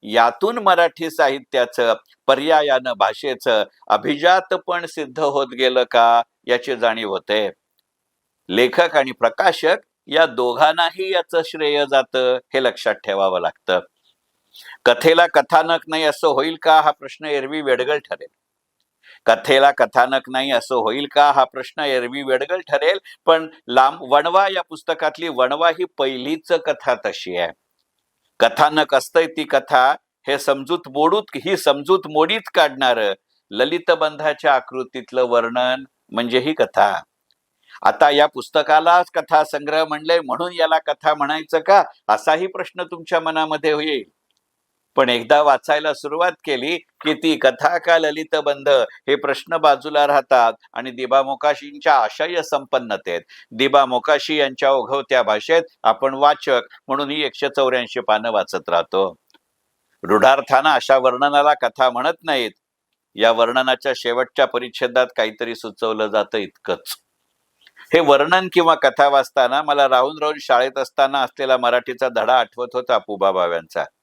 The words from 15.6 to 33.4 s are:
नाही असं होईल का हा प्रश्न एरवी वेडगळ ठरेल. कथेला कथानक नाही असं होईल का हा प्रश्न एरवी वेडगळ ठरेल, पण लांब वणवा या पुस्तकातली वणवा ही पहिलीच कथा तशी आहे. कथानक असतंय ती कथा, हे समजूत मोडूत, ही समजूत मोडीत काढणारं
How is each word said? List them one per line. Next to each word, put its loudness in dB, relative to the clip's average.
नाही -4
असं 0
होईल 0
का 4
हा 2
प्रश्न -14
एरवी -4
वेडगळ 0
ठरेल. -12
कथेला 4
कथानक 0
नाही -4
असं -2
होईल -2
का 4
हा 4
प्रश्न -8
एरवी -4
वेडगळ -2
ठरेल, 0
पण 2
लांब 2
वणवा 2
या -4
पुस्तकातली -6
वणवा 0
ही -4
पहिलीच -4
कथा -2
तशी -8
आहे. -4
कथानक 0
असतंय 2
ती -8
कथा, 0
हे -2
समजूत -4
मोडूत, 0
ही -4
समजूत -2
मोडीत -2
काढणारं 0